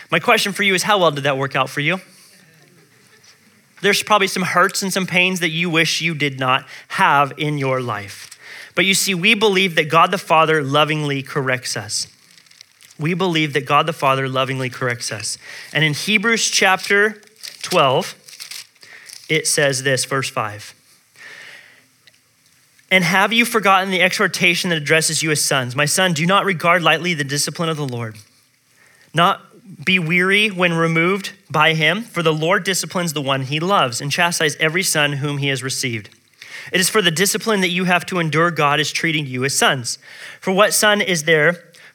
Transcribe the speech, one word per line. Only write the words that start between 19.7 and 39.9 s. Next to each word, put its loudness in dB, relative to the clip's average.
this, 0
verse -4
five. -8
"And 4
have 2
you 2
forgotten 2
the 0
exhortation 0
that 0
addresses 0
you 0
as 0
sons? -2
My 0
son, 2
do -2
not 2
regard 0
lightly 0
the -2
discipline -4
of -4
the -4
Lord. -8
Not 2
be 2
weary 2
when 0
removed 0
by 2
him, 0
for -6
the 2
Lord 0
disciplines -4
the -4
one -2
he -4
loves 0
and -6
chastises 0
every 0
son 0
whom -4
he -2
has -2
received. -6
It 0
is 2
for 2
the 0
discipline 0
that 0
you -2
have 2
to -4
endure 2
God 0
is -2
treating -2
you -4
as -2
sons. 0